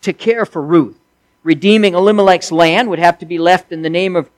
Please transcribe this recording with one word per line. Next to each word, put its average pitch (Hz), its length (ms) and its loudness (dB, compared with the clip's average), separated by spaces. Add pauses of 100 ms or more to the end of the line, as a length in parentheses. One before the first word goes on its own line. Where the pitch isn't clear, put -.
to 190 100 -4
care 226 320 -2
for - 160 -8
Ruth. 147 380 0 (460)
Redeeming 185 500 2
Elimelech's 190 560 2
land 170 380 0
would 170 100 -4
have 170 200 2
to 170 80 -18
be 170 120 -8
left 175 320 0
in 160 120 -10
the 160 80 -6
name 180 260 -2
of 151 220 -4